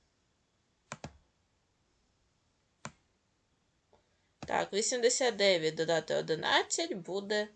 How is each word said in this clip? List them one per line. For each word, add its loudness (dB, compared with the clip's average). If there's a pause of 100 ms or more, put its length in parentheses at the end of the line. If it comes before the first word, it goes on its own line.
(4000)
Так, -2
вісімдесят 2
дев'ять 4
додати 0
одинадцять 0
буде -4